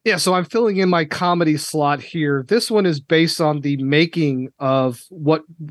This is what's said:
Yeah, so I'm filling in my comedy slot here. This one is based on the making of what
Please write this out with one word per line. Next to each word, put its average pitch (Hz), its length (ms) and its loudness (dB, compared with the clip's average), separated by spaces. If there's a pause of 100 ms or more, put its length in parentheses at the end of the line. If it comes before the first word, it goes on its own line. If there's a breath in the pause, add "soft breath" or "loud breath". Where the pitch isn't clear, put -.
Yeah, 208 120 2
so 185 160 0
I'm 180 140 0
filling 226 320 0
in 190 100 2
my 170 160 2
comedy 170 540 0
slot 143 420 -2
here. 143 480 -2
This 233 220 0
one 208 160 2
is 151 140 0
based 165 380 0
on 151 220 0
the 143 160 -2
making 143 840 0
of 131 520 0
what 156 320 0 (280)